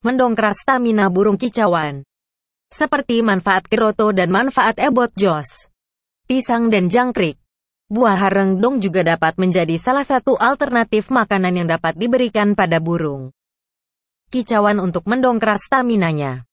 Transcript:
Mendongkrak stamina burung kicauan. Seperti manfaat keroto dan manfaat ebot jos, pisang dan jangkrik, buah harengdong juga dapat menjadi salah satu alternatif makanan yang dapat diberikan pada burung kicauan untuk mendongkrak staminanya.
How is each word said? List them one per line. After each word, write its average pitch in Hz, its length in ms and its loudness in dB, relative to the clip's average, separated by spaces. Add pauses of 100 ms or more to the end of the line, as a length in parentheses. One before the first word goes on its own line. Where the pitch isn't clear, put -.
Mendongkrak 226 560 0
stamina 233 480 0
burung 196 320 2
kicauan. 170 640 -2 (720)
Seperti 277 500 -2
manfaat 190 480 0
keroto 214 400 0
dan 185 240 0
manfaat 226 480 0
ebot 247 320 2
jos, 165 560 -4 (560)
pisang 233 460 0
dan 180 180 2
jangkrik, 220 480 0 (480)
buah 208 320 2
harengdong 196 640 0
juga 180 240 0
dapat 165 320 0
menjadi 170 400 0
salah 269 240 0
satu 262 320 0
alternatif 233 760 0
makanan 196 500 0
yang 170 80 -2
dapat 160 240 -2
diberikan 214 640 0
pada 170 240 2
burung 151 480 -4 (1040)
kicauan 208 480 0
untuk 175 240 -4
mendongkrak 226 560 0
staminanya. 165 800 -2 (100)